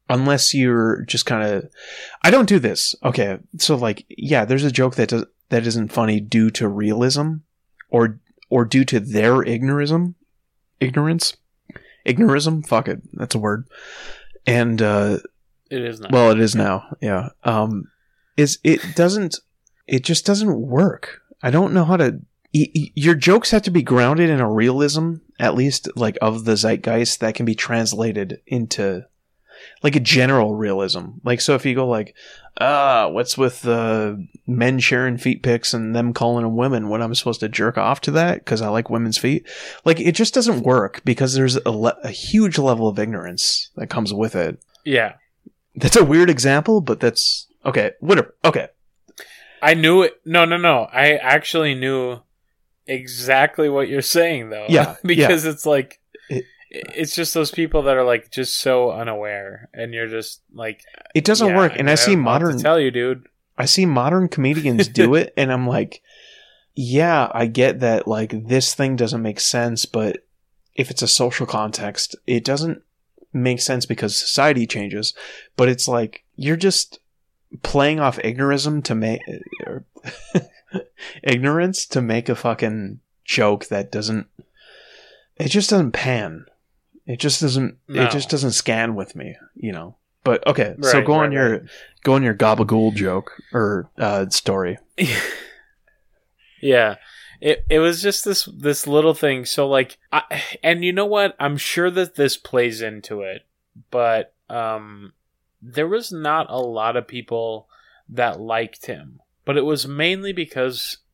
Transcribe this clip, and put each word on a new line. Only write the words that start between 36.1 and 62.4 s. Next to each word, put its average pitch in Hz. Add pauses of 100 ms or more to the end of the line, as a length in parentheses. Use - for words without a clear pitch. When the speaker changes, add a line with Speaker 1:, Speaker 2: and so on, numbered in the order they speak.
Speaker 1:
calling 120
them 113
women? 120
What, 107
I'm 113
supposed -
to 110
jerk 110
off 101
to 147
that 170
'cause 147
I 107
like 113
women's 117
feet?" 135 (380)
Like, 165
it 170
just 226
doesn't 220
work 120
because 131
there's 131
a -
le-, 110
a 107
huge 202
level 117
of 101
ignorance 95
that 87
comes 104
with 110
it. 85 (280)
Speaker 2:
Yeah. 117 (600)
Speaker 1:
That's 143
a 208
weird 165
example, 147
but 120
that's, - (180)
okay, 113
whatever. 160 (100)
Okay. 147 (920)
Speaker 2:
I 156
knew 165
it. 170 (120)
No, 170
no, 170
no. 170
I 147
actually 147
knew 127 (640)
exactly 131
what 139
you're 135
saying, 160
though. 107
Speaker 1:
Yeah, 151
Speaker 2:
<laughs> -
Because 165
Speaker 1:
yeah. 160
Speaker 2:
it's 147
like, 139 (300)
Speaker 1:
It 131 (240)
Speaker 2:
it's -
just 170
those 156
people 156
that 135
are, 127
like, 120
just 127
so 123
unaware, 104
and 117
you're 117
just 110 (120)
like, 110 (320)
Speaker 1:
It 156
doesn't 214
Speaker 2:
"Yeah, 180
Speaker 1:
work, 185
Speaker 2:
I -
Speaker 1:
and 139
I -
Speaker 2:
mean, 151
Speaker 1:
see -
Speaker 2:
I 190
don't 156
know 113
what 131
to 170